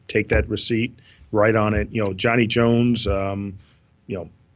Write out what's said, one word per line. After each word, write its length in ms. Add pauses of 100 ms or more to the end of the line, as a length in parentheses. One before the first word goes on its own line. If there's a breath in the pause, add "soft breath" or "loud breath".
take 200
that 200
receipt, 440 (400 soft breath)
write 240
on 180
it, 160
you 140
know, 100
Johnny 320
Jones, 600
um, 500 (500 soft breath)
you 100
know, 120 (280)